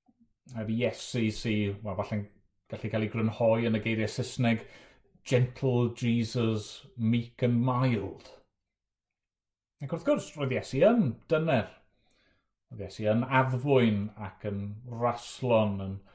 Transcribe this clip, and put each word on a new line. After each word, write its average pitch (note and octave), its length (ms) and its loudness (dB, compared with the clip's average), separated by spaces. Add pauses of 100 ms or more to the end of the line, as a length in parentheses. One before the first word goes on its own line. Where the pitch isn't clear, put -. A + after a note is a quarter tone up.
(560)
A A2+ 100 -6
fi A2+ 160 0
Iesu A#2 520 -2
sy, A2 220 -2 (280)
wel, G2+ 160 -6
falle'n G#2 260 -4 (460)
gallu G#2+ 200 -8
cael A2 140 0
ei G#2+ 80 -4
grynhoi A2+ 560 2
yn A2 80 2
y G#2 80 -2
geiriau A2 260 0
Saesneg, A2+ 540 0 (580)
"Gentle B2 680 2
Jesus, A#2 920 -2 (120)
meek A#2 460 0
and A#2+ 220 2
mild." B2 680 -2 (1500)
Ac C3+ 80 -6
wrth E3 140 -6
gwrs, C#4+ 260 0
roedd C3+ 220 -2
Iesu B2+ 260 -4
yn A3+ 200 6 (280)
dyner. D#3 380 2 (1040)
Roedd G2+ 160 -10
Iesu - 240 -10
yn A2+ 80 4 (200)
addfwyn B2+ 600 4 (180)
ac G#2 320 -10
yn G2+ 120 -4 (280)
raslon, A#2 920 0
yn F#2+ 80 -6 (240)